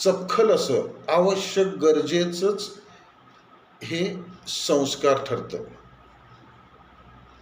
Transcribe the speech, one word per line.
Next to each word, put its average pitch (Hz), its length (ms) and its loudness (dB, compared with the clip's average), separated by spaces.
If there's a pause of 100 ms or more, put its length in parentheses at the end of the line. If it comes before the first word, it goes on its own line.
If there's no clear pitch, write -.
चपखल 208 500 2
असं 139 320 2 (260)
आवश्यक, 190 580 2
गरजेचंच 175 1080 0 (1080)
हे 170 520 -6 (320)
संस्कार 139 580 2
ठरतं. 92 340 -6 (1800)